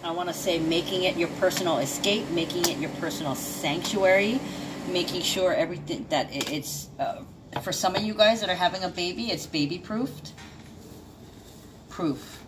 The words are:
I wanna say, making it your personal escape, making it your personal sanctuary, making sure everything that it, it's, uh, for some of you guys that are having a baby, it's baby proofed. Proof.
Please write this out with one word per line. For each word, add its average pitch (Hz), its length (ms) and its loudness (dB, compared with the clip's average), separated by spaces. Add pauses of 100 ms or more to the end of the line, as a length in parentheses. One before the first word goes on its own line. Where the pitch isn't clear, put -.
I 170 60 -2
wanna 175 240 -2
say, 175 240 2
making 175 460 2
it 185 120 4
your 170 120 2 (100)
personal 180 400 4
escape, 202 520 2
making 170 380 2
it 160 100 -2
your 147 120 -2 (100)
personal 151 360 -2
sanctuary, 190 1000 2 (500)
making 180 340 0
sure 185 320 4
everything 165 560 -2
that 139 240 0
it, 139 160 -2
it's, - 380 -6 (100)
uh, - 240 -2 (380)
for 185 100 -4
some 185 240 2
of 208 80 2
you 214 120 0
guys 214 260 6
that 196 80 -2
are 185 60 2
having 180 280 2
a 180 60 -2
baby, 180 420 -2
it's 160 140 -4
baby 156 340 0
proofed. - 540 -4 (1600)
Proof. - 580 -4